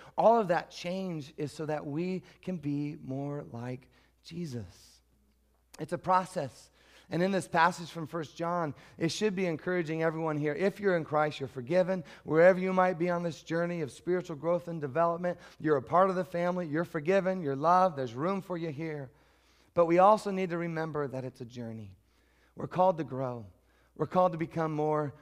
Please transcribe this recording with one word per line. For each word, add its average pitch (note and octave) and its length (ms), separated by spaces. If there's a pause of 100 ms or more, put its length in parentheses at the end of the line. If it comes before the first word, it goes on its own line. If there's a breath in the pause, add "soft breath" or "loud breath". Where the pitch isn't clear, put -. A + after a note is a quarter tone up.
(180 loud breath)
all A3+ 220
of G#3 80
that E3 240
change F3 680
is D3 140
so - 160
that D3+ 180
we F3 380 (180 loud breath)
can F3+ 160
be D3 480
more C#3+ 460
like B2 360 (360 soft breath)
Jesus. D3+ 420 (1120)
It's D3+ 140
a E3+ 60
process. F3+ 720 (380 soft breath)
And D#3+ 140
in F#3+ 80
this F#3 160
passage E3+ 420
from E3 160
First D#3 300
John, E3+ 380 (240 loud breath)
it E3 160
should G#3+ 200
be F#3+ 120
encouraging D#3+ 580
everyone D#3+ 340
here. D3 160
If F#3+ 280
you're F#3+ 160
in D#3 80
Christ, D3+ 340
you're C3+ 80
forgiven. E3+ 560 (220 loud breath)
Wherever F3 340
you F#3 140
might F#3 260
be F3 100
on F3 140
this E3 200
journey E3+ 360
of C#3 140
spiritual F3 420
growth E3+ 320
and E3 140
development, E3+ 560 (200 loud breath)
you're D3+ 200
a C3 40
part F3+ 280
of F3+ 80
the F#3 80
family. F3 420
You're D3+ 160
forgiven. F3+ 580
You're C#3 140
loved. E3+ 400
There's C3 180
room F3 280
for F3+ 160
you E3 140
here. D3 380 (640 soft breath)
But F3 120
we E3+ 140
also G3+ 320
need F#3+ 180
to E3+ 80
remember D#3+ 500
that B2+ 160
it's B2+ 160
a B2+ 60
journey. A2+ 460 (640 soft breath)
We're - 100
called F3+ 300
to D#3 80
grow. B2 400 (500 soft breath)
We're D3+ 120
called F3+ 260
to E3 40
become D#3+ 360
more D3+ 480